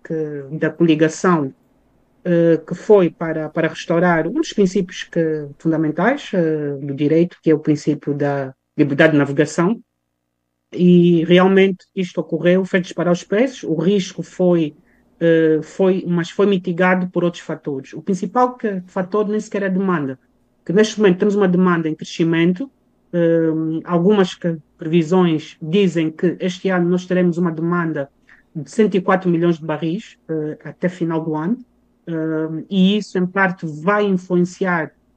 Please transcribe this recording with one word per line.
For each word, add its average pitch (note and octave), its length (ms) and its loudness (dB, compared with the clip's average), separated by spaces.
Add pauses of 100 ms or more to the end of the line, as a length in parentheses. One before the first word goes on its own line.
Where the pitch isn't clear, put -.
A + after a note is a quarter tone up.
que, D3+ 540 -8
da D#3 120 -2
coligação, D#3 840 0 (720)
eh, E3+ 420 4
que F3+ 80 -8
foi F#3+ 340 4
para, D#3+ 380 -6
para D#3+ 220 -2
restaurar E3+ 580 0
um F#3+ 60 -6
dos D#4 180 -4
princípios G3 540 -2
que, D#3 420 -4 (120)
fundamentais, D#3+ 760 -2
eh, D#3 480 -2
do C#3+ 120 -8
direito, D3+ 480 0
que D#3+ 100 2
é D#3 40 6
o D3 40 0
princípio D3 540 -2
da C#3+ 400 -4 (240)
liberdade D3 360 4
de D3 40 4
navegação. D3+ 600 0 (920)
E F3 500 4
realmente F#3+ 640 4 (100)
isto F3+ 240 -6
ocorreu, F3 460 0
fez F#3 180 -2
disparar F3 300 -2
os F3+ 100 -6
preços, B3+ 400 -2
o D#3+ 120 -4
risco F#3 460 -2
foi, E3+ 540 0 (440)
eh, E3 420 4
foi, F#3+ 460 0
mas E3+ 240 -2
foi G3+ 160 0
mitigado F#3 600 0
por F3 140 -2
outros F3 200 -4
fatores. C#3+ 500 -10
O - 80 -12
principal A#3+ 540 -2
que, G3 320 -6
fator G3 400 -4
nem G#3+ 120 -4
sequer G3+ 240 -6
é - 20 -2
a F#3+ 40 -2
demanda, F3 480 -2 (480)
que E3+ 80 -4
neste G#3+ 260 2
momento F#3 200 4
temos G#3 160 2
uma G3+ 120 2
demanda F3 400 2
em D#3 60 -2
crescimento. E3+ 800 0 (420)
Hum, D#3+ 720 0
algumas F3+ 500 2
que, E3+ 240 -6 (200)
previsões E3 840 0
dizem E3 480 0
que D#3+ 300 -2
este F#3 300 -4
ano F3 200 0
nós F3+ 160 -2
teremos F3+ 320 0
uma F3 140 0
demanda D#3+ 580 -4 (460)
de D3 160 -12
cento G#3 240 2
e F#3+ 60 0
quatro F#3 280 0
milhões E3+ 300 2
de D#3 60 -14
barris, D#3+ 520 -6 (100)
eh, D3+ 360 -6
até E3+ 260 -6
final E3 340 -4
do D#3+ 120 -4
ano. F3+ 240 -4 (480)
Hum, D#3+ 600 -6
e F#3+ 300 2
isso, G3 200 -6
em F3+ 100 -2
parte, F#3 400 -2
vai F3+ 380 -2
influenciar, F3+ 840 -2 (260)